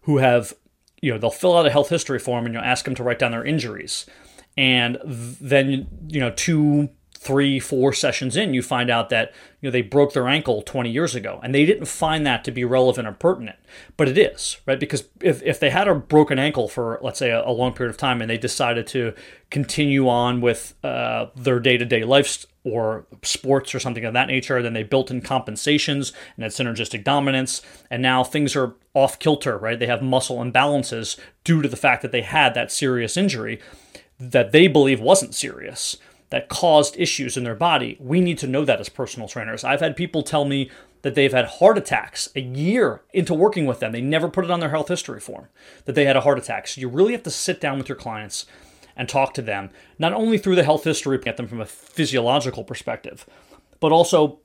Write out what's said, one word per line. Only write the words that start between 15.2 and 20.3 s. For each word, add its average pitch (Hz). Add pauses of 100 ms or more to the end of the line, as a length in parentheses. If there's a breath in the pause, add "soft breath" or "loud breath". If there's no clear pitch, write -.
if, 156
if -
they 147
had 185
a 190
broken 147
ankle 139
for, 113
let's 123
say, 127
a, 113
a 127
long 123
period 120
of -
time, 127
and 110
they 117
decided 120
to 117 (380 loud breath)
continue 139
on 120